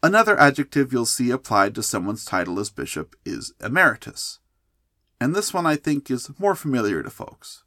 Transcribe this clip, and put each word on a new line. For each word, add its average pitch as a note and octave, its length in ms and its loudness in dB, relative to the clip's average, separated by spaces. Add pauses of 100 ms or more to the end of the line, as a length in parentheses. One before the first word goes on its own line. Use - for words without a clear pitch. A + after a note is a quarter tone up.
Another G#3 360 4
adjective C#3 540 4
you'll A#2 140 0
see A#2+ 240 0
applied G#2+ 420 0
to A2+ 80 -6
someone's G#2 420 -4
title F2+ 360 -2
as G#2 100 -4
bishop - 460 -10 (100)
is C2+ 340 -10
emeritus, - 760 -2 (840)
and C3 140 0
this G#3 180 -2
one F3 140 -2
I D3+ 120 4
think C#3+ 340 -2
is B2 260 -4
more G3 160 2
familiar A2+ 480 0
to - 80 -10
folks. - 580 -18